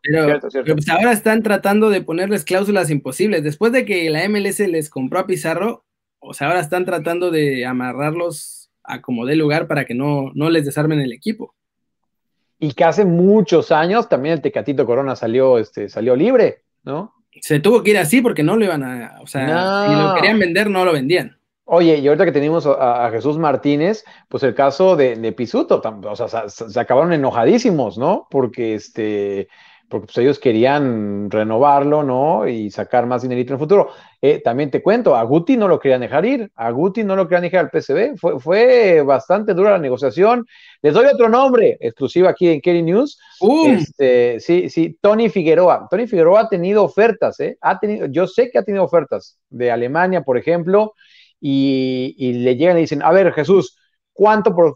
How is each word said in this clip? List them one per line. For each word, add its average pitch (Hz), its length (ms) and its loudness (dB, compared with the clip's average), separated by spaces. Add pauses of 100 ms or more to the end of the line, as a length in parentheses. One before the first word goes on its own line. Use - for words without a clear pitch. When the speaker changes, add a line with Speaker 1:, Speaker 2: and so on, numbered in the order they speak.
Speaker 1:
Pero, 156 220 0
Speaker 2:
cierto, 147 260 -2
cierto. 135 160 -4
Speaker 1:
pero, 156 100 0
pues, 151 140 -4
ahora 208 220 2
están 220 300 0
tratando 208 460 0
de 190 140 0
ponerles 180 420 -4
cláusulas 190 460 -2
imposibles. 160 520 -2
Después 151 300 -2
de 254 140 0
que 180 240 -2
la 156 120 -2
M 208 160 -2
L 202 120 -2
S 196 180 -2
les 160 220 -4
compró 135 280 -6
a 190 80 -4
Pizarro, 170 600 -6 (320)
o - 160 -20
sea, 139 140 -4
ahora 175 120 0
están 180 240 -4
tratando 175 460 -4
de 143 340 -2
amarrarlos 143 1040 -8 (140)
a - 160 -14
como 120 240 -6
dé 143 120 0
lugar 156 300 0
para 143 200 -4
que 120 80 -10
no, 139 400 -4
no 147 160 -2
les 160 160 0
desarmen 151 340 -2
el 127 120 -4
equipo. - 420 -10 (1040)
Speaker 2:
Y 151 160 -6
que 175 100 0
hace 165 220 2
muchos 180 680 2
años 180 380 0
también 147 240 -2
el 139 80 -4
Tecatito 135 420 -4
Corona 123 320 -2
salió, 123 420 2
este, 104 300 -8
salió 117 260 -2
libre, 214 500 0 (200)
¿no? 156 300 -12 (260)
Speaker 1:
Se 147 200 -2
tuvo 208 220 4
que 208 100 2
ir 208 60 2
así 175 220 2
porque 226 220 0
no 185 160 0
lo 220 80 0
iban 156 160 -2
a, 123 400 -12
o 143 40 -20
sea, 135 200 -6
Speaker 2:
No. 190 400 -2
Speaker 1:
si 202 160 2
lo 196 140 2
querían 202 220 2
vender, 190 300 0
no 190 160 0
lo 180 80 2
vendían. 143 460 -2 (320)
Speaker 2:
Oye, 170 280 4
y 139 100 0
ahorita 151 160 4
que 170 80 2
tenemos 147 320 0
a, 123 400 0
a 117 60 -2
Jesús 117 260 -2
Martínez, 151 680 -2 (280)
pues 120 120 -6
el 139 120 0
caso 170 420 2
de, 127 200 2
de 113 160 -6
Pisuto, 160 500 -2
tam-, 107 280 -10
o 104 60 -10
sea, 113 100 -6
sa-, 110 220 -8
sa-, 113 220 -14
se 120 100 -2
acabaron 139 320 2
enojadísimos, 135 880 0
¿no? 175 320 -2
Porque, 123 420 -4
este, 101 760 -6 (420)
porque, 101 160 -8
pues, - 100 -20
ellos 135 220 2
querían 113 920 0
renovarlo, 139 720 2
¿no? 143 460 -2
Y 110 220 -6
sacar 117 340 -2
más 123 160 -4
dinerito 123 320 -4
en 135 40 -4
el - 20 -8
futuro. 156 320 2 (320)
Eh, 151 200 2
también 131 280 -2
te 143 100 -2
cuento, 208 340 2
a 113 100 2
Guti 165 340 0
no 208 100 0
lo 156 100 2
querían 127 220 0
dejar 127 240 -2
ir, 233 320 -2
a 117 140 -4
Guti 185 340 -2
no 190 100 -2
lo 190 140 0
querían 175 140 2
dejar 175 240 0
al - 40 -14
P 156 100 -2
S - 120 -4
V, 220 240 -2
fue, 165 240 -4
fue 202 600 4
bastante 175 500 0
dura 196 200 2
la 190 60 2
negociación. 147 680 0 (340)
Les 147 140 2
doy 233 100 4
otro 247 240 4
nombre, 240 520 4
exclusiva 143 500 0
aquí 175 180 0
en 151 140 0
Kerry 175 200 0
News. 208 380 -2 (180)
Speaker 1:
¡Pum! 285 360 4
Speaker 2:
Este, 123 680 0
sí, 170 300 0
sí, 165 320 -4
Tony 214 260 4
Figueroa. 165 640 2
Tony 220 160 -2
Figueroa 185 340 4
ha 214 80 -2
tenido 196 340 0
ofertas, 185 580 0
¿eh? 180 200 -6
Ha 180 180 -2
tenido, 208 280 -4
yo 160 200 0
sé 226 240 0
que - 60 -4
ha - 80 0
tenido 196 200 -2
ofertas 147 540 -4 (120)
de 120 200 -2
Alemania, 151 520 0
por 123 160 0
ejemplo, 175 560 0 (460)
y, 131 760 -2
y 127 140 -2
le 123 240 0
llegan 170 220 2
y - 20 2
dicen, 147 200 -2
"A 156 120 2
ver, 180 200 4
Jesús, 151 460 0 (340)
¿cuánto 208 440 2
por 170 200 4